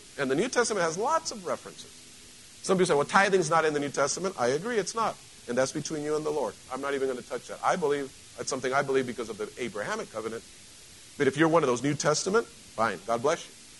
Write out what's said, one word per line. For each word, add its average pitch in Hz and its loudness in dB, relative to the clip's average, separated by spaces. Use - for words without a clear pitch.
and 139 -2
the 135 2
New 214 2
Testament 226 0
has 165 -2
lots 294 0
of 208 -12
references. 107 -8
Some 190 2
people 180 4
say, 165 4
"Well, 143 4
tithing's 196 4
not 160 4
in 151 2
the 147 0
New 143 -2
Testament." 147 -2
I 120 2
agree, 180 0
it's 185 -2
not. 220 0
And 120 -4
that's 135 2
between 151 -6
you 151 -2
and 151 -4
the 151 0
Lord. 127 -2
I'm 131 -6
not 139 -2
even 135 0
gonna 123 -4
touch - -10
that. 98 -12
I 131 2
believe, 143 -2
that's 123 -8
something 131 -2
I 143 2
believe 135 2
because 113 -8
of 104 -10
the 104 -6
Abrahamic 131 -6
covenant. 110 -8
But 143 2
if 123 2
you're 160 6
one 160 6
of 135 2
those 123 2
New 147 2
Testament, 185 0
fine, 107 -4
God 117 0
bless 160 0
you. - -20